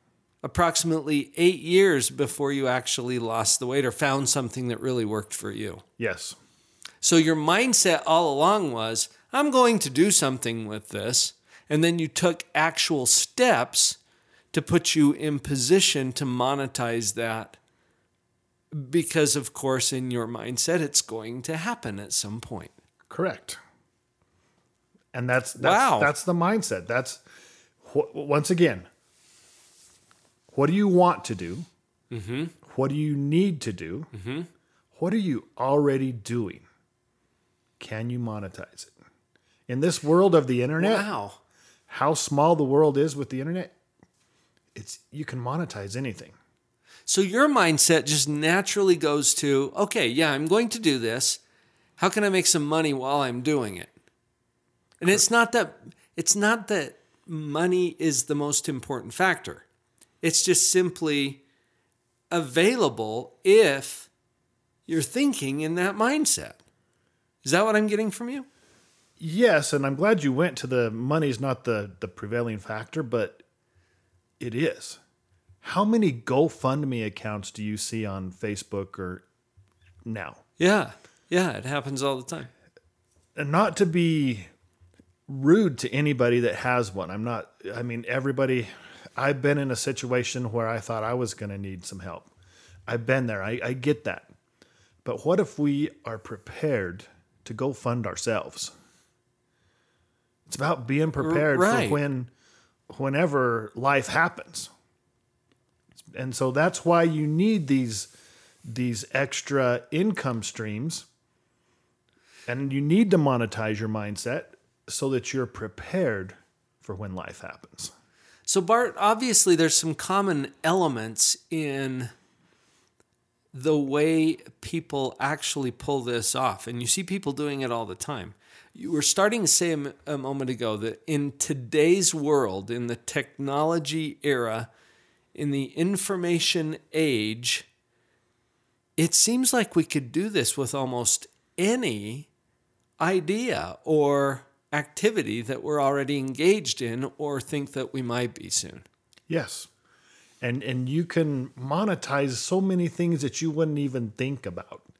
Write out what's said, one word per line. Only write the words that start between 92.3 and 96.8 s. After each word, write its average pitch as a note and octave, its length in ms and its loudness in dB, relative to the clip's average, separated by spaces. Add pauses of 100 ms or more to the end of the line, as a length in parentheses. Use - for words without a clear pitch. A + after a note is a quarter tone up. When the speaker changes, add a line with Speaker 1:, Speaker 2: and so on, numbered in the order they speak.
Speaker 2:
I've A#2 180 -4
been C3 220 0
there. G#2 160 -4
I, A2 200 -6
I A#2+ 120 -4
get C#3+ 300 -2
that. - 260 -8 (760)
But A#2 220 -6
what F3 140 2
if - 180 -6
we C#3+ 320 0 (160)
are A2+ 120 -8
prepared G#2 840 -6 (400)